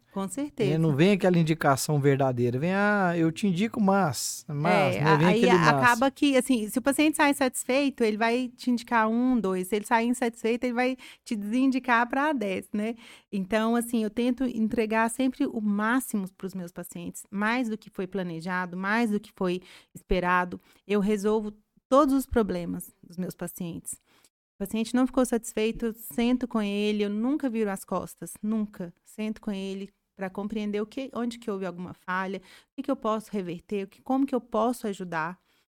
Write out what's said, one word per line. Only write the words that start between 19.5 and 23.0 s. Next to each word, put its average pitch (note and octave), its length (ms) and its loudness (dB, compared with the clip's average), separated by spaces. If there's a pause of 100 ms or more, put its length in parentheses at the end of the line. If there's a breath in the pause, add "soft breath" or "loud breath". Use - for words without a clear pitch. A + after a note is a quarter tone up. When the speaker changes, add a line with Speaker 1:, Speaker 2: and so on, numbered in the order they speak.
Speaker 1:
esperado. F3+ 640 0 (260 soft breath)
Eu G#3 120 2
resolvo G#3+ 520 0 (380)
todos C4+ 240 6
os C4+ 140 0
problemas F3+ 760 -2